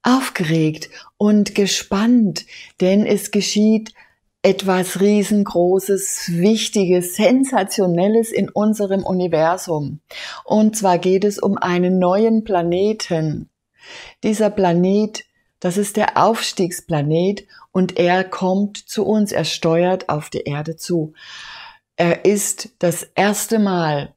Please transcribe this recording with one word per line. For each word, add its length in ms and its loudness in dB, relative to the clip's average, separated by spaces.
aufgeregt 880 0
und 380 2
gespannt, 880 0
denn 220 4
es 280 0
geschieht 600 2
etwas 580 0
Riesengroßes, 1300 0
Wichtiges, 840 0
Sensationelles 1160 2
in 180 -2
unserem 540 0
Universum. 1000 -2
Und 320 2
zwar 220 2
geht 240 2
es 160 -2
um 180 0
einen 400 0
neuen 460 2
Planeten. 1040 -2
Dieser 300 0
Planet, 760 2
das 180 -2
ist 200 -2
der 180 -2
Aufstiegsplanet 1300 0
und 260 0
er 260 2
kommt 540 -2
zu 260 -8
uns, 280 0
er 140 -2
steuert 640 0
auf 200 -4
die 120 -6
Erde 340 -6
zu. 380 -4
Er 280 0
ist 540 0
das 240 -2
erste 420 0
Mal 600 -2